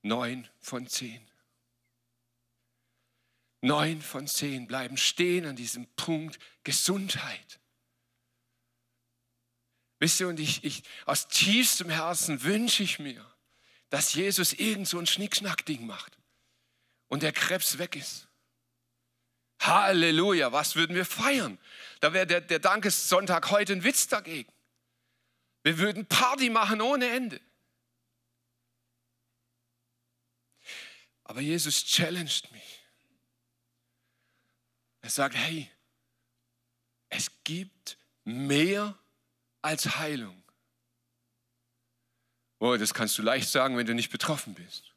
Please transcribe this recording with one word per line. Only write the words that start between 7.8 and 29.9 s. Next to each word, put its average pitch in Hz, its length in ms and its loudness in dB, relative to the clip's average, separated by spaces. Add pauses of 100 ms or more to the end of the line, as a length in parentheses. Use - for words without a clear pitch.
Wisst 160 200 4
ihr, 185 80 0
und 160 140 -4
ich, 147 240 -2
ich, - 180 -6 (220)
aus - 240 -2
tiefstem 214 600 4
Herzen 160 540 -2
wünsche 214 400 2
ich - 160 -4
mir, 120 260 -12 (640)
dass 143 240 0
Jesus 185 380 0
irgend 202 380 -2
so 175 100 -4
ein 170 80 -2
Schnickschnack-Ding 180 760 -2
macht 98 320 -14 (920)
und 143 160 -4
der 151 80 2
Krebs - 460 0
weg 175 180 -6
ist. - 320 -12 (1300)
Halleluja, 170 880 4
was 143 240 0
würden 165 200 2
wir 180 100 0
feiern? 220 520 0 (440)
Da 156 120 4
wäre 185 140 2
der, 175 140 2
der 165 180 0
Dankessonntag 190 880 2
heute 202 240 4
ein 175 100 -2
Witz 269 240 2
dagegen. 165 440 -4 (1120)
Wir 160 160 2
würden 202 260 0
Party 254 460 2
machen 214 300 2
ohne 247 280 2
Ende. 240 320 -4 (3750)